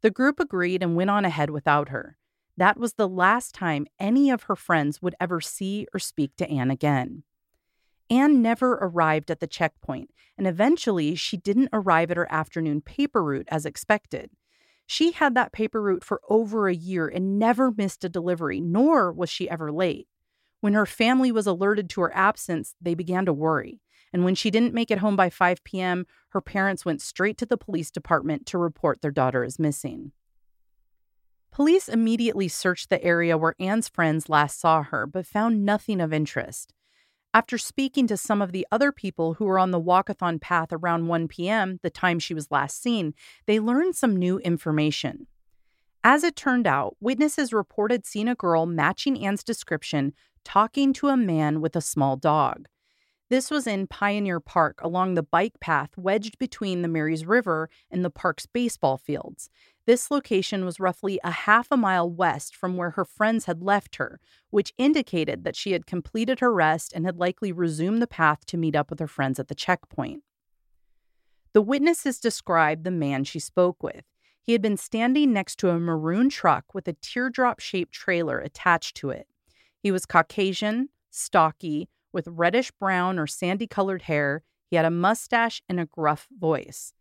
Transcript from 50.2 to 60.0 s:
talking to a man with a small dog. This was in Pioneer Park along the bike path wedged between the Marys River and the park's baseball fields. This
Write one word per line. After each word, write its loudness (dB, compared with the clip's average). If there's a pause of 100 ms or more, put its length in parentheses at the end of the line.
talking 2
to -2
a 4
man 0
with -4
a -2
small 0
dog. 0 (640)
This 0
was -2
in -2
Pioneer -2
Park 0
along 0
the 2
bike 0
path -2
wedged -2
between -4
the -2
Marys -2
River 0 (220)
and -2
the -2
park's -4
baseball -2
fields. -10 (340)
This 2